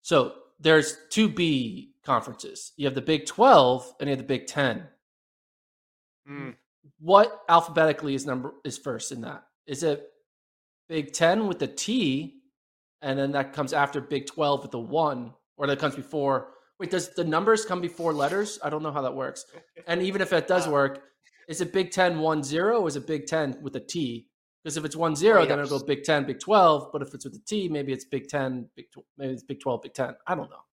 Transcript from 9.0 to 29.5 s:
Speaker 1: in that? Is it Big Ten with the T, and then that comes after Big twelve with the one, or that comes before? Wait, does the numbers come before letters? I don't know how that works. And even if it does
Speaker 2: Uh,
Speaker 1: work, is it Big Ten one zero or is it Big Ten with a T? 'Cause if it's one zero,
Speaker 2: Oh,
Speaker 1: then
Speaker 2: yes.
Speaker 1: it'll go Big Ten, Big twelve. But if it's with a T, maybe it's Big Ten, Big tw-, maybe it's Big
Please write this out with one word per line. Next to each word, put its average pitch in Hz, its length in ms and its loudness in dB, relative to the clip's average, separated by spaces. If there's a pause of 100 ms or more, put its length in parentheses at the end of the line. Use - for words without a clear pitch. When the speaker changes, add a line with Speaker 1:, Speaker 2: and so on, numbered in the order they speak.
Speaker 1:
in 120 100 -10
that? - 220 -14 (240)
Is 143 160 -8
it 143 240 -2 (800)
Big 151 260 -6
Ten 196 340 4
with 180 120 -4
the 135 80 -2
T, 190 760 -2 (600)
and 135 180 -4
then 139 140 -2
that 139 200 -2
comes 139 200 -4
after 143 280 0
Big 139 240 -6
twelve 143 360 -2
with - 100 -14
the 120 80 -8
one, 127 540 -2 (240)
or 143 100 -2
that 139 120 0
comes 151 160 -2
before? 135 580 -4 (260)
Wait, 175 100 -8
does 175 240 -2
the 175 100 -4
numbers 202 420 2
come 180 160 -4
before 165 320 -4
letters? 180 500 -2
I 147 80 -4
don't 151 100 -4
know 156 100 -6
how 143 120 -4
that 131 100 -4
works. 135 320 -8 (400)
And 170 160 -2
even 190 200 -2
if 185 120 0
it 165 140 0
does 180 200 2
Speaker 2:
Uh, 156 40 -2
Speaker 1:
work, 139 320 0 (440)
is 160 140 -8
it 170 120 -4
Big 185 180 0
Ten 180 280 2
one 156 220 0
zero 180 400 0
or 170 60 0
is 143 80 -4
it 139 100 -8
Big 156 220 -6
Ten 147 340 -2
with 139 140 -10
a 123 40 -6
T? 123 480 -8 (360)
'Cause 156 140 -8
if 156 80 -6
it's 147 100 -6
one 160 200 0
zero, 190 260 8
Speaker 2:
Oh, 156 40 6
Speaker 1:
then 143 120 0
Speaker 2:
yes. 143 100 -2
Speaker 1:
it'll 139 120 -2
go 135 60 -8
Big 143 180 -2
Ten, 151 220 2
Big 135 140 -6
twelve. 170 520 4
But 143 100 -6
if - 140 -12
it's - 100 -18
with 127 80 -12
a - 60 -20
T, 202 280 -4
maybe 143 260 -4
it's 131 120 -8
Big 135 220 -8
Ten, 131 480 -4
Big - 160 -20
tw-, - 140 -20 (120)
maybe 135 160 -6
it's 117 100 -12
Big 139 160 -10